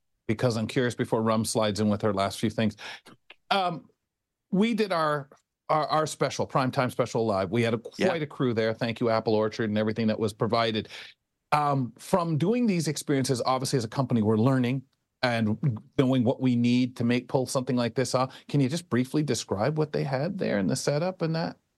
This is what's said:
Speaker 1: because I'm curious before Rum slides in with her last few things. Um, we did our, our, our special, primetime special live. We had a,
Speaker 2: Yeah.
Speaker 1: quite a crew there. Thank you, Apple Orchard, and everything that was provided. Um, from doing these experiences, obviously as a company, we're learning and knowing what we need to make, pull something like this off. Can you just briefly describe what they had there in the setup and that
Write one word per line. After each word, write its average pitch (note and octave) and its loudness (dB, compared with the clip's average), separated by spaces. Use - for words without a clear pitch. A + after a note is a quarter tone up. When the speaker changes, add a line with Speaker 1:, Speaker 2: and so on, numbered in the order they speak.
Speaker 1:
because A2+ 0
I'm A2 -2
curious B2 -2
before A#2 0
Rum A2+ 2
slides G#2 0
in G#2+ 2
with G2+ 0
her G#2+ 2
last G2 -2
few A2+ 0
things. A2 -2
Um, F3+ -2
we A3 2
did G3+ -2
our, D3+ 0
our, D3+ 0
our D#3 2
special, B2+ -4
primetime B2+ 0
special A#2 -2
live. F#2+ 0
We A#2+ 2
had - 2
a, A2 -4
Speaker 2:
Yeah. - 2
Speaker 1:
quite E3 -2
a C#3+ -4
crew B2 -2
there. A2+ 0
Thank A#2 -4
you, A#2+ 2
Apple A2 2
Orchard, G#2+ 0
and G#2 0
everything A2 0
that G#2+ 0
was G#2+ 0
provided. A2+ 0
Um, C#3+ 0
from E3+ 0
doing A#3 2
these E3+ 2
experiences, C3+ 0
obviously C3 0
as A2 2
a G#2+ -6
company, B2 0
we're A2 4
learning C3 2
and A2+ 0
knowing C3 4
what B2+ 2
we B2+ 2
need B2 2
to - -2
make, B2 0
pull B2+ 0
something B2+ -2
like A#2 0
this B2+ -2
off. B2+ -2
Can C#3+ 2
you B2+ 2
just E3 -6
briefly B2+ 0
describe B2+ -2
what D3+ -2
they D2 -2
had C#3 -4
there - -2
in G2 0
the - 0
setup E3 -2
and D#3+ -2
that E3 -6